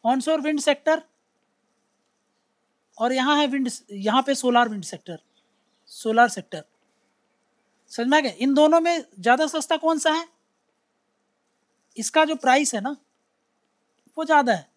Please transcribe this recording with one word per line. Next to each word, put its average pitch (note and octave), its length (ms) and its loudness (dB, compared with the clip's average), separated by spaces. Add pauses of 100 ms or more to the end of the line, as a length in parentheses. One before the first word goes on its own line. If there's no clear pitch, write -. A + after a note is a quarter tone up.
onshore C4+ 340 0
wind D4 240 -4
sector D#4 380 0 (2000)
और A#3+ 140 -2
यहाँ C#4 280 0
है D4 60 2
wind, C4 240 -2 (200)
यहाँ G#3+ 320 0
पे C4+ 120 -2
solar A#3+ 340 2
wind G#3 160 -10
sector, E3+ 360 -14 (680)
solar A3+ 420 2
sector। - 360 -10 (1200)
समझ A#3 180 -6
में D4 120 4
आ - 20 6
गया? C4 180 -6
इन C4+ 160 0
दोनों D#4 260 4
में E4+ 240 -2 (160)
ज़्यादा B3 260 2
सस्ता D#4 300 -4
कौन D#4+ 220 0
सा D#4 140 0
है? E4 160 -4 (1700)
इसका D#4 280 0
जो D#4 100 -4
price C4 400 0
है G#3 60 -4
ना, C4+ 160 -8 (1200)
वो D#4+ 60 -6
ज़्यादा C#4 300 2
है। D#3 220 -8